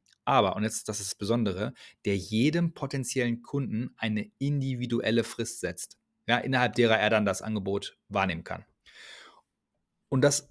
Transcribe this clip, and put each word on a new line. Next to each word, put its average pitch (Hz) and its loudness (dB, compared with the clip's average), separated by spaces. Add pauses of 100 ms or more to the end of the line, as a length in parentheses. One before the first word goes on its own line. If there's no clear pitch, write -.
(240)
Aber, 113 4
und 101 -2
jetzt, - -4
das 101 -6
ist 98 -8
das - -10
Besondere, 104 0 (320)
der 101 2
jedem 147 0
potenziellen 123 -4
Kunden 123 -4
eine 107 -4
individuelle 123 0
Frist - -8
setzt, - -8 (300)
ja, 117 4
innerhalb 123 0
derer 113 6
er 107 4
dann 107 4
das 95 0
Angebot 101 -4 (100)
wahrnehmen 95 0
kann. 90 -10 (1500)
Und 131 2
das 143 2